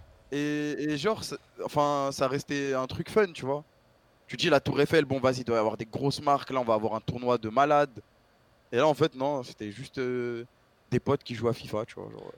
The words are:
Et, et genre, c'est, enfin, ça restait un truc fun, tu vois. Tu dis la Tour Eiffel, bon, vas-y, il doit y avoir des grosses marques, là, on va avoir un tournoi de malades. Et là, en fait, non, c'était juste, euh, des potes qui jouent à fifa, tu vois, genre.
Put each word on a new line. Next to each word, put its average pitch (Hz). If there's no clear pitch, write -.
Et, 147
et 147
genre, 202
c'est, -
enfin, 143
ça 135
restait 139
un 131
truc -
fun, 214
tu -
vois. 143
Tu -
dis 120
la 175
Tour -
Eiffel, 151
bon, 135
vas-y, 127
il 123
doit 117
y -
avoir 107
des 110
grosses 131
marques, 143
là, 131
on 123
va 113
avoir 107
un 110
tournoi 123
de 113
malades. 143
Et 120
là, 135
en 151
fait, 156
non, 135
c'était 107
juste, 131
euh, 123
des 123
potes 139
qui 120
jouent 117
à 113
fifa, 110
tu -
vois, 98
genre. 104